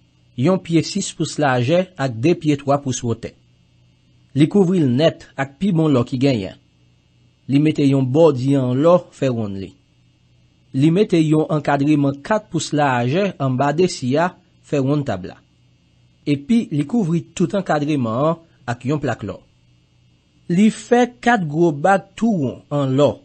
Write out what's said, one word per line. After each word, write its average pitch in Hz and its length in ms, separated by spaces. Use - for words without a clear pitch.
yon 175 220
pye 165 240
sis - 300
pous - 240
lajè, 143 460
ak 131 240
de 151 160
pye 151 240
twa 143 240
pous 131 220
wotè. 113 300
Li 147 140
kouvri 190 320
l 135 80
nèt 139 380
ak 139 220
pi 196 120
bon 156 220
lò 123 100
ki 131 140
genyen. 120 400
Li 135 100
mete 151 260
yon 135 240
bò 156 220
di 131 240
an 127 240
lò, 170 180
fè 135 180
wonn 104 300
li. 95 100
Li 139 160
mete 185 320
yon 151 320
ankadreman 143 680
kat 214 260
pous - 240
lajè 143 640
anba 135 360
de 180 140
si 135 300
a, 180 140
fè 147 140
wonn 139 240
tab 92 220
la, - 100
epi 151 420
li 147 180
kouvri 170 340
tout 175 180
ankadreman 147 680
an 165 160
ak 120 240
yon 147 160
plak 113 240
lò. 87 100
Li 202 220
fè 240 340
kat 233 240
gwo 160 260
bag 185 440
tou 214 260
won 120 280
an 139 280
lò. 139 140